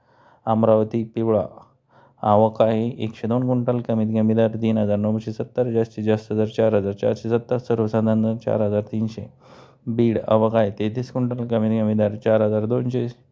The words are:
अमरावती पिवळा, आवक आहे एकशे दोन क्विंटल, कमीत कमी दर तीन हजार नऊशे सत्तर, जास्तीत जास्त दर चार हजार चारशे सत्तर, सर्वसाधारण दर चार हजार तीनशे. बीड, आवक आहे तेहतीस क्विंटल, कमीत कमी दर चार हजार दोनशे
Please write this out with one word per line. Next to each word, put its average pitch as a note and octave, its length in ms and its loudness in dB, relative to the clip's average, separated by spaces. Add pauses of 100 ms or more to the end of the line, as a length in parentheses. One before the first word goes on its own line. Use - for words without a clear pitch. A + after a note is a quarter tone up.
(460)
अमरावती A2 580 2 (120)
पिवळा, A2+ 280 0 (800)
आवक A2 380 4
आहे A2+ 280 2 (140)
एकशे G#2+ 240 -8
दोन B2 180 0
क्विंटल, B2 420 0
कमीत A2 280 0
कमी A2 180 2
दर A2 280 2
तीन A2+ 160 2
हजार G#2 200 0
नऊशे G#2+ 340 -2
सत्तर, B2 400 -4
जास्तीत A2+ 340 -2
जास्त G#2+ 280 0
दर A2 120 2
चार A2 300 2
हजार G2+ 180 0
चारशे A2 360 -4
सत्तर, A#2 280 -2
सर्वसाधारण A2 680 0
दर A2+ 120 0 (100)
चार A2 160 0
हजार G#2+ 200 0 (100)
तीनशे. A2 340 -6 (640)
बीड, A#2 400 2
आवक A2 280 2
आहे G#2+ 240 2
तेहतीस A2+ 320 -4
क्विंटल, B2 360 -4
कमीत A2 340 0
कमी G#2+ 120 0
दर G#2+ 220 0
चार A2 260 2
हजार G#2+ 240 0
दोनशे B2 420 -2 (240)